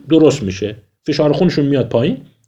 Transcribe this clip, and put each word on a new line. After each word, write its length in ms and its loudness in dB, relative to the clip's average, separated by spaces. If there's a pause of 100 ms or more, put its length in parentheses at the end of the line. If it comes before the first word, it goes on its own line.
درست 340 4
می‌شه، 340 -6 (260)
فشار 300 0
خونشون 340 0
میاد 220 0
پایین، 280 -2 (320)